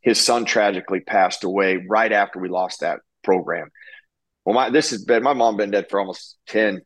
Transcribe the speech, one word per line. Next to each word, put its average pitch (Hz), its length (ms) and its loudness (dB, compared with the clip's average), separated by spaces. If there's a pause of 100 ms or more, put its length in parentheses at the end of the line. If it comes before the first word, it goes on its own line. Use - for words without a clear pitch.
His 113 180 2
son 120 260 2
tragically 95 560 0
passed 95 420 0
away 92 440 -2
right 107 240 0
after 101 280 0
we 92 100 -8
lost 90 300 -4
that - 220 -6 (220)
program. 85 460 -2 (760)
Well, 104 120 0
my, 120 160 2
this 147 180 2
has 104 160 -8
been, 117 160 4
my 139 120 2
mom 117 240 2
been 101 120 -2
dead 101 220 0
for 98 80 0
almost - 380 -8 (100)
ten 104 380 0